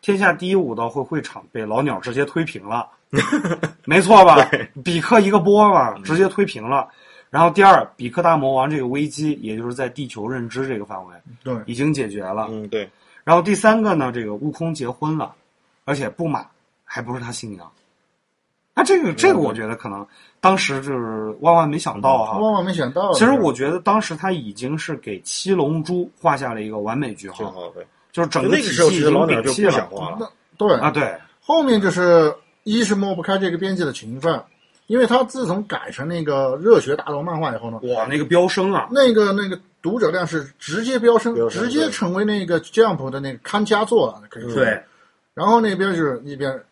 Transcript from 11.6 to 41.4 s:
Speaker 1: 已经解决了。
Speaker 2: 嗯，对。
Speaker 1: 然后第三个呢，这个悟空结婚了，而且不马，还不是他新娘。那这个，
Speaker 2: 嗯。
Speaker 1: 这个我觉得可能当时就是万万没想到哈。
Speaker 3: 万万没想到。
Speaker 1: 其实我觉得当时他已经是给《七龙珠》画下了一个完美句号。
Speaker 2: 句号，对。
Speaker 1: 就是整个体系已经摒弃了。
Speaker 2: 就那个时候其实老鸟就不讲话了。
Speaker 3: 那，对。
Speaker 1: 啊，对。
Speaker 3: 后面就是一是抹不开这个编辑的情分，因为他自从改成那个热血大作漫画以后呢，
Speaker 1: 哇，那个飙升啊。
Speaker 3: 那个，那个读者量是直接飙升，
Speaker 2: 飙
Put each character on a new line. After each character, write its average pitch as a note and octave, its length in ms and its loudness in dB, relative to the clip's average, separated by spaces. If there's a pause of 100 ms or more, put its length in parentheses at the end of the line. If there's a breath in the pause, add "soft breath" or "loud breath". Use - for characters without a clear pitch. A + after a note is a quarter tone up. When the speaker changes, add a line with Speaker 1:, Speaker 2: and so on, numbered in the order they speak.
Speaker 1:
已 A#2+ 80 -10
经 C#3+ 200 0
解 B2+ 160 -4
决 G2+ 140 -10
了。 G2+ 260 -6
Speaker 2:
嗯， A2 180 -10
对。 G#2 220 -6 (340 soft breath)
Speaker 1:
然 E3 120 4
后 F3 60 4
第 G3 140 0
三 A3 260 4
个 G3+ 140 0
呢， C3 180 -2
这 A#2 120 -6
个 G#2 100 -6
悟 D3 160 -6
空 E3 220 -6
结 B2 160 -6
婚 D3+ 280 -4
了， A#2+ 160 -6 (520)
而 C#3+ 100 -2
且 C3 140 -6
不 E3 180 -6
马， C3+ 180 -4 (380)
还 - 180 -12
不 A#2+ 140 -8
是 B2 60 -10
他 A#2+ 100 -10
新 A2+ 220 -12
娘。 E2+ 180 -20 (1000)
那 - 100 0
这 F#4 180 4
个， G3+ 100 0
Speaker 2:
嗯。 D3+ 40 -6
Speaker 1:
这 F#4+ 180 4
个 G3 60 2
我 B2 140 0
觉 A2 120 -8
得 A2+ 100 -6
可 - 120 -14
能 G2+ 180 -10 (360 soft breath)
当 F#3+ 160 4
时 C#3 240 -4
就 C#3 100 -8
是 A2 380 -6 (100)
万 E3+ 140 2
万 D#3+ 160 4
没 D3 80 -4
想 D3+ 240 -8
到 E3 240 2
哈。 G#3+ 120 -6
Speaker 3:
万 G#3+ 160 0
万 F#3+ 120 -2
没 F#3+ 80 -4
想 D3 180 -4
到。 F#3 220 -2
Speaker 1:
其 G#3 100 4
实 B3 80 6
我 G3 220 2
觉 C3 160 -4
得 F3 100 -4
当 G3+ 220 0
时 E3 140 -8
他 F3 160 -4
已 B2+ 200 -6
经 C3 260 -8
是 D#3 200 -8
给 G2+ 240 -12
《七 - 320 -4
龙 D#3+ 280 0
珠》 F3 280 -4 (100)
画 D#3+ 160 0
下 B2+ 180 -8
了 A2 100 -8
一 G#2+ 60 -8
个 G#2+ 100 -8
完 A2 180 -4
美 B2+ 160 -6
句 F#2+ 160 -16
号。 F#2 80 -18
Speaker 2:
句 A2+ 80 -8
号， F#2 240 -12
对。 F2 160 -18 (260)
Speaker 1:
就 E3+ 100 -4
是 E3 80 0
整 C3 200 -2
个 - 80 4
体 C#4 60 0
系 G3 80 -4
已 B2 40 -4
经 E3 120 4
摒 - 40 8
弃 D#3+ 120 0
了。 D3+ 80 6
Speaker 2:
就 - 140 4
那 D3+ 160 2
个 - 20 -6
时 C3+ 60 0
候 B2+ 40 -2
其 G3+ 80 -2
实 G3 80 4
老 - 20 2
鸟 - 0 -
就 - 0 -
不 B2 60 2
讲 F#2+ 120 -4
话 G2 220 -10
了。 - 80 -10
Speaker 3:
那， A3+ 100 -10 (280)
对。 G3+ 200 4
Speaker 1:
啊， D3 140 2
对。 A#2 240 -2 (260 soft breath)
Speaker 3:
后 D#4 220 2
面 A#3 180 2
就 F#3+ 100 2
是 E3+ 420 4 (300)
一 A3 200 0
是 G3+ 120 0
抹 G3 180 -2
不 F3 80 -6
开 G3 160 -2
这 F#3+ 140 -2
个 E3+ 60 -6
编 F#3+ 180 -4
辑 F3 80 -2
的 C#3+ 80 -2
情 A#2+ 300 -12
分， D#3 200 -2 (460)
因 A3 100 0
为 B3+ 80 4
他 B3+ 180 2
自 B3+ 220 -6
从 F#3+ 220 -4
改 - 240 -8
成 C#3 160 -10
那 E3+ 160 -6
个 C#3 380 0
热 G3+ 180 8
血 C3+ 160 -2
大 - 100 -10
作 C#3+ 160 -8
漫 D#3+ 180 -6
画 C#3+ 140 -4
以 A2 40 -8
后 A2+ 120 -10
呢， A2+ 100 -12 (160)
Speaker 1:
哇， A#2 120 -2
那 C#3 100 -2
个 D3 80 -2
飙 F3 220 4
升 F#3+ 260 0
啊。 D#3+ 180 -2
Speaker 3:
那 B3+ 220 6
个， G#3 200 4
那 G3+ 140 -2
个 F#3 120 -8 (220)
读 G#3 180 -2
者 G#3+ 100 4
量 F3+ 160 -2
是 D#3+ 180 -4 (140)
直 F#3 260 -6
接 B3+ 140 -2
飙 A#3 200 4
升， A#3 180 0
Speaker 2:
飙 A#2 120 0